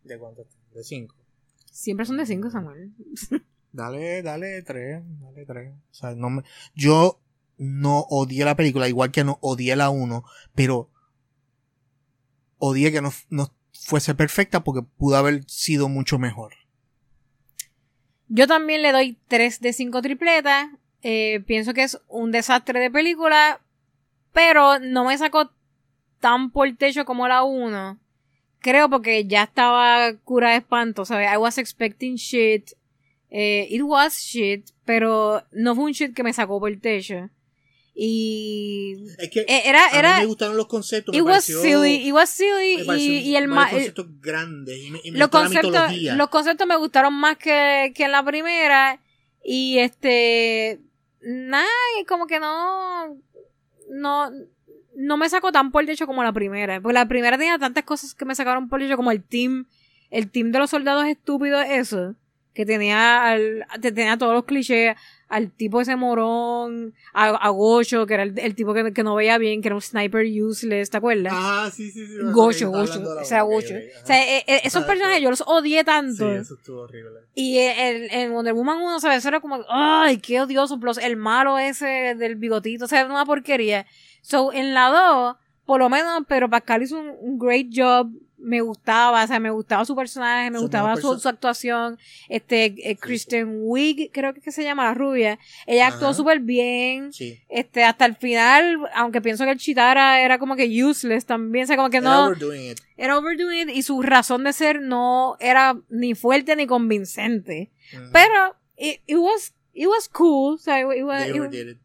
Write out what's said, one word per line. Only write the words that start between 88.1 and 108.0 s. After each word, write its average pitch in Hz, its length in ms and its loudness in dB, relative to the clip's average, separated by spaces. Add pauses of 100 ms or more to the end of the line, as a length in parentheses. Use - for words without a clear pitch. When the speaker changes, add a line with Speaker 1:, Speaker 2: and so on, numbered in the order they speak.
Speaker 2:
me 240 240 -4
gustaba, 226 640 2
o - 20 -6
sea, 233 140 -2
me 220 80 -4
gustaba 220 380 -2
su 277 100 -6
personaje, 240 540 -4
me 233 80 -6
Speaker 1:
Su 233 60 -2
Speaker 2:
gustaba 214 300 0
Speaker 1:
mejor 233 60 -4
Speaker 2:
su, 277 120 -2
Speaker 1:
perso- 240 100 -4
Speaker 2:
su 269 80 0
actuación, 233 680 -4 (300)
este, 226 380 0
eh, 208 100 -2
Speaker 1:
Sí, - 120 -18
sí. 208 80 -4
Speaker 2:
Kristen 233 520 -6 (140)
Wiig, 277 500 -2
creo 269 220 -4
que 277 60 -20
es - 40 -20
que 302 80 -12
se 311 100 -6
llama, 285 220 -2
la 226 80 0
rubia, 247 460 -2 (280)
ella 240 200 4
actuó 254 220 0
Speaker 1:
Ajá. 269 60 0
Speaker 2:
súper 302 260 2
bien, 247 720 -2
Speaker 1:
Sí. 120 340 -14
Speaker 2:
este, 240 360 -2
hasta 226 200 4
el 233 120 2
final, 262 640 4 (140)
aunque 233 280 -2
pienso 226 220 -2
que 269 80 0
el 269 60 -2
Chitara 262 640 4
era 254 180 4
como 269 180 -4
que 240 280 2
useless 254 400 0
también, 226 400 -2
o - 40 -8
sea, 285 80 2
como 262 120 2
que 247 100 0
Speaker 1:
Era 254 120 2
Speaker 2:
no, 285 160 6
Speaker 1:
overdoing 147 460 -4
it. 117 80 -14 (180)
Speaker 2:
era 269 180 0
overdoing 339 540 -4
it, 247 60 -6
y 269 60 -2
su 262 200 -2
razón 262 420 4
de 277 80 0
ser 302 300 0
no 254 580 0
era 254 380 4 (100)
ni 240 260 -2
fuerte 277 400 0
ni 294 120 -2
convincente, 214 1040 -2 (240)
Speaker 1:
Ujú. 123 180 -20